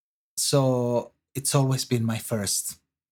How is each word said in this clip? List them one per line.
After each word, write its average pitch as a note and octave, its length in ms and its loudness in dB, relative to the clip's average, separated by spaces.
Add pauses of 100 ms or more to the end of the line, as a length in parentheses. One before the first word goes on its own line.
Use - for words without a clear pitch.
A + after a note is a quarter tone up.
(360)
so B2 760 2 (220)
it's C3+ 200 -2
always C3+ 300 2
been A#2 200 0
my A2+ 140 0
first - 600 -4 (340)